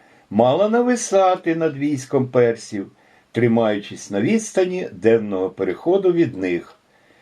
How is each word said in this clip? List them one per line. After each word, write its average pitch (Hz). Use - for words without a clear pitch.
мала 131
нависати 196
над 160
військом 135
персів, 117
тримаючись 113
на 101
відстані 180
денного 104
переходу 165
від 160
них. 90